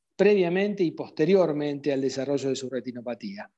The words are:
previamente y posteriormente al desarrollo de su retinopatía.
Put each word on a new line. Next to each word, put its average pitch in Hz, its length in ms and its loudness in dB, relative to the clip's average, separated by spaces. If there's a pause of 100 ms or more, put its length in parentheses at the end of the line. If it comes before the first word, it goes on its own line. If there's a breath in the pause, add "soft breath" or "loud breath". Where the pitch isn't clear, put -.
(160)
previamente 190 680 2
y 156 80 0
posteriormente 147 1040 0
al 135 80 0
desarrollo 135 480 -2
de 131 60 0
su 127 140 -8
retinopatía. 123 800 -8 (100)